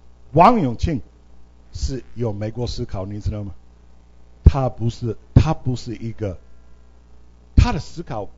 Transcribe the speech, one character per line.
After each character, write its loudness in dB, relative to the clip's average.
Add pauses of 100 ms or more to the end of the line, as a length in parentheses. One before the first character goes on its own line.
(320)
王 8
永 0
庆 0 (720)
是 -4 (120)
有 -2
美 -4
国 -4
思 -4
考， -6
你 -8
知 -2
道 -4
吗？ -10 (920)
他 8
不 -2
是， -6 (180)
他 6
不 -4
是 -8
一 -8
个， -6 (1160)
他 4
的 -2
思 -10
考 -8